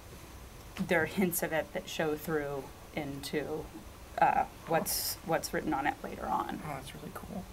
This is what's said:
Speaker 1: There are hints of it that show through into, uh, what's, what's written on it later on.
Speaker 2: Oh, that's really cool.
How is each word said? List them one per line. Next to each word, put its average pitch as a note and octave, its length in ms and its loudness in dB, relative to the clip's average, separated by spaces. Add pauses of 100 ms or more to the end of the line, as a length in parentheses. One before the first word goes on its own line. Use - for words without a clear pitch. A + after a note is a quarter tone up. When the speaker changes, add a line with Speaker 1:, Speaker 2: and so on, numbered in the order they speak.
(880)
Speaker 1:
There E3 160 6
are - 20 4
hints F3 380 2
of D#3+ 100 0
it D3+ 200 0
that - 140 -6
show D#3 280 0
through C#3+ 480 -2 (320)
into, D3 720 -4 (560)
uh, - 240 8 (220)
what's, - 580 2
what's - 280 2
written - 200 2
on C#3 140 2
it - 60 2 (100)
later - 220 -6
on. - 400 0
Speaker 2:
Oh, D3+ 80 -6
that's C3 220 -8
really - 180 -10
cool. - 400 -8